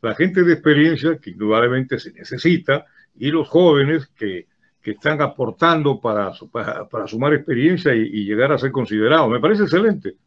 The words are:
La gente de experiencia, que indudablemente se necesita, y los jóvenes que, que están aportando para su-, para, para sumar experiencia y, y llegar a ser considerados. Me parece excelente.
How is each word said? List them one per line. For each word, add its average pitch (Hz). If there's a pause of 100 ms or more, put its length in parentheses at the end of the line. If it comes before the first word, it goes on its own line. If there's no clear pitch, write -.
La 113
gente 185
de 170
experiencia, 156
que 95
indudablemente 117
se -
necesita, 143 (300)
y 127
los 156
jóvenes 151
que, 95 (340)
que 110
están 147
aportando 143
para 104
su-, -
para, 104
para 113
sumar 131
experiencia 147
y, 113
y 104
llegar 113
a 143
ser 131
considerados. 117
Me 120
parece 208
excelente. 185 (120)